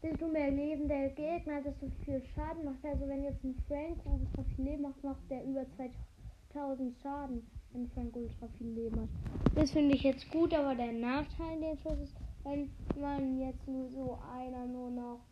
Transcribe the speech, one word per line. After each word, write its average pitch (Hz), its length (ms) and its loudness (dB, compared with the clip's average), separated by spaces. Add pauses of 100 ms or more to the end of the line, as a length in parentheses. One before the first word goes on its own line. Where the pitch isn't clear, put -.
desto 320 280 0
mehr 302 200 4
Leben 285 380 0
der 277 220 2
Gegner, 302 520 -2
desto 269 300 -6 (140)
viel 269 180 0 (100)
Schaden 320 300 -2
macht 269 200 -4
er. 294 80 -2
Also 277 160 0
wenn 277 160 0
jetzt 269 200 -4
ein 262 240 -2
Frank 311 380 -2
ultra - 380 0 (120)
viel 262 100 -2
Leben 285 180 -2
macht, 269 200 -6
macht 269 260 -6
der 262 140 -4
über 269 220 -2 (100)
zweitausend 262 1300 -6
Schaden, 277 420 -4 (280)
wenn 247 180 -4
Frank 240 240 -4
ultra 233 320 -6 (100)
viel 233 120 -6
Leben 226 320 0
hat. 220 80 -2 (440)
Das 302 180 8
finde 285 240 10
ich 247 80 4
jetzt 262 280 4
gut, 330 240 6
aber 277 180 6
der 240 200 0
Nachteil 294 680 0
den 311 180 0
Schuss 302 220 0
ist, 277 160 -6 (300)
wenn 277 260 -2 (280)
man 285 400 0
jetzt 262 280 -4
nur 262 240 -4
so 254 280 -4 (140)
einer 254 320 -6
nur 247 240 -6
noch 240 300 -6 (120)